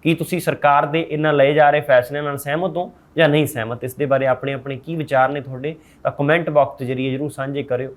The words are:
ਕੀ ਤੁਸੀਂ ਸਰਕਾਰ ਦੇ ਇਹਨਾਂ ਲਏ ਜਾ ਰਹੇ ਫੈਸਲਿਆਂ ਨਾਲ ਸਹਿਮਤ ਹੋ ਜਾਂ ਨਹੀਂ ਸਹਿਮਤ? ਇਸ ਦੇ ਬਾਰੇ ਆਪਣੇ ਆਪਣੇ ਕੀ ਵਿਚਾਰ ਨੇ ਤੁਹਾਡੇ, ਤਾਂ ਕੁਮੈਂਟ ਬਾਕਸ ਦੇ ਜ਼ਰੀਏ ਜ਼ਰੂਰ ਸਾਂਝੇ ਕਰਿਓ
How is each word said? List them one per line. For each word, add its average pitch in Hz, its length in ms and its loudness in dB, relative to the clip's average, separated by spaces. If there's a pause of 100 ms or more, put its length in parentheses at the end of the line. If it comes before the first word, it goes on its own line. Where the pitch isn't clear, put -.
ਕੀ 165 100 4
ਤੁਸੀਂ 170 240 -4
ਸਰਕਾਰ 147 460 2
ਦੇ 151 140 0 (100)
ਇਹਨਾਂ 151 240 0
ਲਏ 143 200 4
ਜਾ 147 160 6
ਰਹੇ 147 120 2
ਫੈਸਲਿਆਂ 139 420 2
ਨਾਲ 143 140 -6
ਸਹਿਮਤ 156 400 -4
ਹੋ 180 140 -6 (260)
ਜਾਂ 160 120 4
ਨਹੀਂ 147 160 4
ਸਹਿਮਤ? 117 380 -6
ਇਸ 127 120 -8
ਦੇ 147 100 -2
ਬਾਰੇ 135 220 2
ਆਪਣੇ 131 260 -2
ਆਪਣੇ 131 240 -10
ਕੀ 165 180 -10
ਵਿਚਾਰ 139 340 0
ਨੇ 143 120 -4
ਤੁਹਾਡੇ, 131 340 -8 (280)
ਤਾਂ 143 80 -2
ਕੁਮੈਂਟ 160 380 0
ਬਾਕਸ 143 300 0
ਦੇ 131 60 -6
ਜ਼ਰੀਏ 131 260 -4
ਜ਼ਰੂਰ 139 180 -4
ਸਾਂਝੇ 139 340 -6
ਕਰਿਓ 131 340 -6